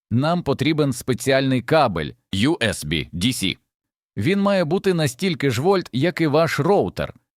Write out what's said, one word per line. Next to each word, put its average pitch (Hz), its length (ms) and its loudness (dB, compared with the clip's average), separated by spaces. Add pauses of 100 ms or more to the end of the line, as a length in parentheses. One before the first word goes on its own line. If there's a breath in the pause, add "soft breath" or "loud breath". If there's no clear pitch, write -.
(120)
нам 151 320 0
потрібен 143 500 0
спеціальний 131 680 0
кабель 107 500 0 (220)
U 120 240 2
S 101 280 -2
B 73 280 -4
D 87 140 -2
C. 101 300 -4 (600)
Він 170 240 0
має 196 220 2
бути 185 300 0
настільки 156 580 -2
ж 113 100 -2
вольт, 185 320 2
як 156 280 0
і 165 60 2
ваш 151 320 2
роутер. 131 540 0 (240)